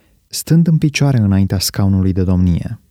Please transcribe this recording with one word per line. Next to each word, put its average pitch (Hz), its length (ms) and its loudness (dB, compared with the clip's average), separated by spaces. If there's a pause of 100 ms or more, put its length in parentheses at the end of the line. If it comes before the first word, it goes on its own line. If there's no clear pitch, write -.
(280)
stând 165 400 0
în 160 100 2
picioare 143 400 0
înaintea 98 420 0
scaunului 95 520 0
de 92 120 0
domnie. 90 560 0 (120)